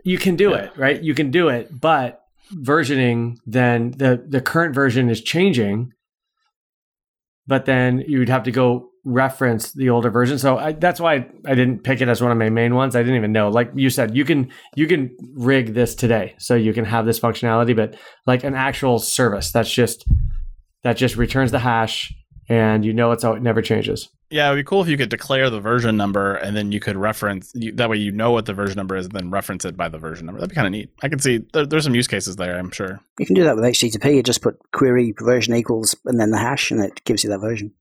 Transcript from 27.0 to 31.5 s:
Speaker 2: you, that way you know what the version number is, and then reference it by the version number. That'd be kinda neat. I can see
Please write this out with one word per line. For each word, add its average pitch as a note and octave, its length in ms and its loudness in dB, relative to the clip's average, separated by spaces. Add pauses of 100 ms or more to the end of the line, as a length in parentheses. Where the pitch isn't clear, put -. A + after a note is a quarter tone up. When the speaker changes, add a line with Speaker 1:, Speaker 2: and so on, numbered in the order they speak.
Speaker 2:
you, A2+ 220 -6
that A#2+ 120 0
way A2 80 0
you G#2 160 -2
know A2+ 180 0
what A2+ 140 2
the G#2 80 -6
version G2 240 -4
number F#2+ 180 -6
is, F#2 120 -6
and F#2+ 80 -12
then F2+ 160 -8
reference F#2+ 340 -6
it F2 100 -8
by E2+ 140 -4
the D#2+ 80 -12
version D#2+ 300 -12
number. F#2 120 -12
That'd - 120 -8
be F3 40 -14
kinda B2 140 0
neat. G#2 220 -8 (120)
I C#3 60 -2
can D3+ 100 -4
see B2+ 220 0 (140)